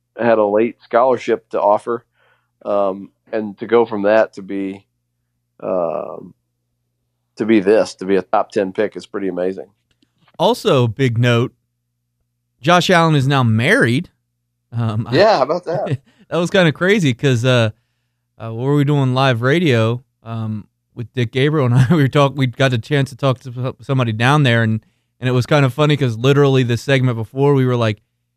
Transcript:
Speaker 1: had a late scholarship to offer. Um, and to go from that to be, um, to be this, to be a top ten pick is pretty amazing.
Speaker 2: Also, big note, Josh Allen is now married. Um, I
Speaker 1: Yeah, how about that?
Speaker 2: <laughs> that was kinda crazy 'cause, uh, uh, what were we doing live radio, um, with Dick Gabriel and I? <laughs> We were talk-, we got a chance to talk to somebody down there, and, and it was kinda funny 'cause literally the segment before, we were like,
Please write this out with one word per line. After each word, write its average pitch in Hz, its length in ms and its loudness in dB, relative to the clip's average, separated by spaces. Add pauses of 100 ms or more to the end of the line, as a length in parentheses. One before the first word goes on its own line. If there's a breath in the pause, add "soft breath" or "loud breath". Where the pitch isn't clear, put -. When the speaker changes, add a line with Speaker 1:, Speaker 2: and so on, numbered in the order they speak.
(180)
Speaker 1:
had 113 200 0
a 107 80 2
late 107 360 -2
scholarship 117 680 -2
to 90 120 -6
offer. 107 440 -2 (600)
Um, 98 460 -4 (200)
and 107 280 -8
to 110 80 -12
go 113 180 2
from 107 180 -6
that 107 300 2
to - 80 -16
be, 98 440 -8 (760)
um, 82 720 -6 (1000)
to 113 100 -4
be 110 140 4
this, 98 360 2
to - 100 -12
be 98 100 0
a 92 60 0
top - 300 -4
ten 95 220 -4
pick 104 220 -4
is 90 120 -16
pretty 98 200 -8
amazing. 90 440 -6 (680)
Speaker 2:
Also, 165 500 0
big 117 300 -2
note, 120 360 0 (1080)
Josh 175 300 2
Allen 165 240 4
is 135 120 2
now 139 160 2
married. 127 680 0 (600)
Um, 110 340 -4
I - 100 -6
Speaker 1:
Yeah, 196 220 4
how 135 60 2
about 160 220 -4
that? 175 360 -6 (140 soft breath)
Speaker 2:
<laughs> - 140 -20
that 151 80 -4
was 175 120 -2
kinda 175 220 2
crazy 175 420 0
'cause, 127 320 -2
uh, 123 240 2 (720)
uh, 113 120 -12
what 113 120 -8
were 139 120 0
we 143 100 2
doing 139 280 0
live 127 300 0
radio, 127 600 0 (200)
um, 110 440 -8 (280)
with 120 180 -14
Dick 120 180 -4
Gabriel 139 360 0
and 120 80 2
I? 127 120 4
<laughs> - 40 2
We 165 100 4
were 135 60 4
talk-, 139 280 2
we 139 120 0
got 131 260 0
a 120 60 0
chance 139 320 -2
to 120 40 -20
talk 131 260 -2
to 123 400 -10
somebody 123 320 -2
down 131 280 2
there, 117 220 2
and, 110 200 -2 (360)
and 127 100 -2
it - 20 0
was 127 140 0
kinda 143 240 2
funny 151 260 0
'cause 123 220 -2
literally 135 460 2
the 117 140 -2
segment 127 400 0
before, 135 360 0
we 131 120 2
were 123 100 0
like, 113 260 -2 (360)